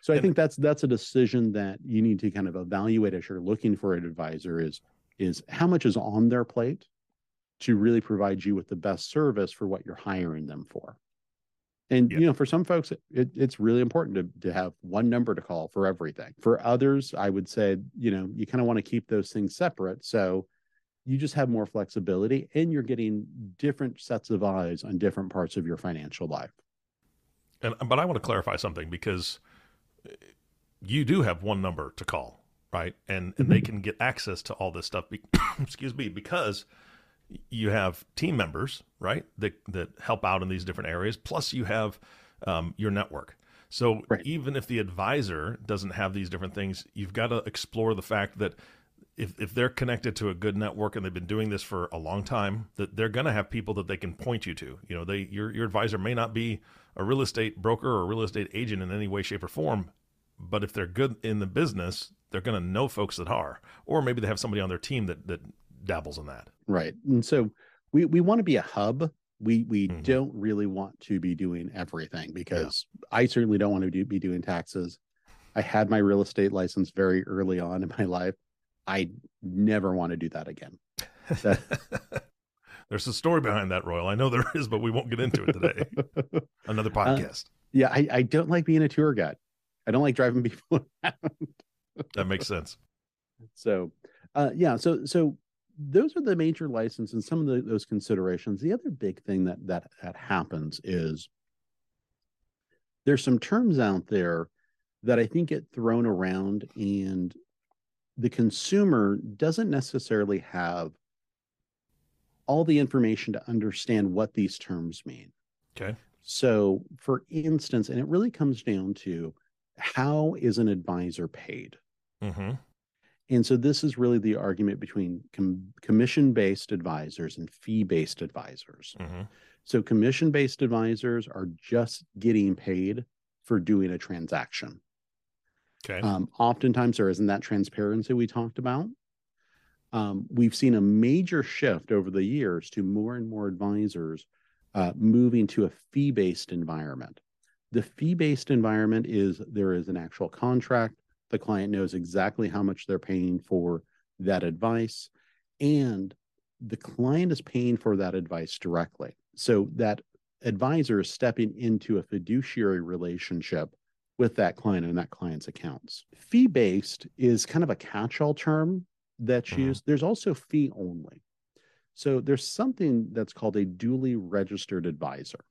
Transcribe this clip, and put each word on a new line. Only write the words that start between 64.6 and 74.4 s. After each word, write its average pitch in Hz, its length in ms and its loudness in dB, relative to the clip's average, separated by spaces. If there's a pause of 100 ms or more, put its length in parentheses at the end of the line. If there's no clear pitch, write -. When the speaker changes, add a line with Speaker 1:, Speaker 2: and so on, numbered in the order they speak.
Speaker 2:
on 92 80 -2
their 90 100 -4
team 120 280 -4
that, 87 200 -8
that 90 140 -6 (440)
dabbles 78 340 -6
in 76 80 -12
that. 64 220 -16 (180)
Speaker 1:
Right. 85 280 0 (120)
And 123 180 4
so 120 260 2 (420)
we, 160 120 8
we 165 160 4
wanna 208 240 4
be 156 120 4
a 95 60 2
hub. 127 480 -2 (300)
We, 113 240 4
we 101 240 2
Speaker 2:
Mm-hmm. 85 140 -6
Speaker 1:
don't 131 320 2
really 104 320 0
want 95 340 -6
to 95 200 -2
be 87 140 0
doing 87 400 -4
everything, 80 580 -10
because 85 600 -4
Speaker 2:
Yeah. - 60 -20 (120)
Speaker 1:
I 120 140 4
certainly 110 320 2
don't 101 140 2
wanna 92 200 0
do, 95 120 0
be 101 140 -2
doing 90 240 -2